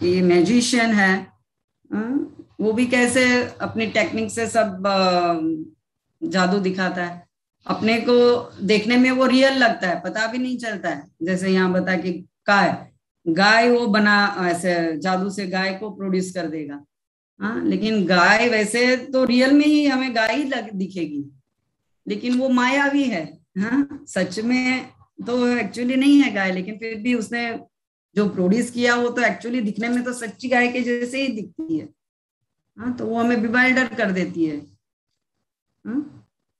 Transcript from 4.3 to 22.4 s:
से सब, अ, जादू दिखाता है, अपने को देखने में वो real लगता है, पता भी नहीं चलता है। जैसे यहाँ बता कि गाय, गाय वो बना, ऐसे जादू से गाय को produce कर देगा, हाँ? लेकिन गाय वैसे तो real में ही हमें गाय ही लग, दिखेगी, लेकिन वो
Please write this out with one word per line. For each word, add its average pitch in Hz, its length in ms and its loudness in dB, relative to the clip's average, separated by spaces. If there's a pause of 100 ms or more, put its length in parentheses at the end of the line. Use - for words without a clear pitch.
से 226 180 -4
सब, 202 380 -2
अ, 180 540 2 (840)
जादू 185 320 2
दिखाता 185 460 -2
है, 175 240 -12 (380)
अपने 220 340 0
को 240 500 4 (120)
देखने 208 340 2
में 254 140 6
वो 254 160 2
real 262 260 4
लगता 226 360 0
है, 170 120 -2
पता 214 260 -4
भी 240 120 -6
नहीं 254 200 -4
चलता 208 300 -8
है। 143 200 -8 (140)
जैसे 180 260 -2
यहाँ 190 240 2
बता 185 240 0
कि 180 160 -4 (340)
गाय, 196 460 2 (360)
गाय 214 420 4
वो 240 160 2
बना, 208 520 2
ऐसे 175 600 -2
जादू 185 320 -2
से 190 160 -8
गाय 190 280 -4
को 208 160 -10
produce 190 420 -4
कर 170 140 -6
देगा, 147 380 -10 (560)
हाँ? 214 240 -6
लेकिन 202 420 0
गाय 190 420 4
वैसे 233 480 2
तो 254 280 -2
real 247 280 4
में 294 140 6
ही 294 200 4
हमें 262 300 0
गाय 226 200 0
ही 294 80 -2
लग, 240 280 -6
दिखेगी, 165 520 -6 (840)
लेकिन 240 300 -2
वो 262 100 0